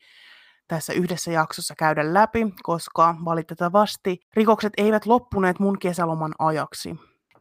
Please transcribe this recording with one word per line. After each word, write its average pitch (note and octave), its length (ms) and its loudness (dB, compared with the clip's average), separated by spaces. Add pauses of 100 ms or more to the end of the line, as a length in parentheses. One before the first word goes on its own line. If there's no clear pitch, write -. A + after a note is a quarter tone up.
(680)
tässä - 240 -6
yhdessä F3+ 380 -2
jaksossa D#3+ 440 -4
käydä D#3 400 0
läpi, A3 480 2
koska E3 520 0 (100)
valitettavasti F3 960 0 (140)
rikokset G#3+ 420 4
eivät G#3 300 2
loppuneet G3 520 2
mun G3 200 0
kesäloman E3 600 -4
ajaksi. D#3 580 -4 (440)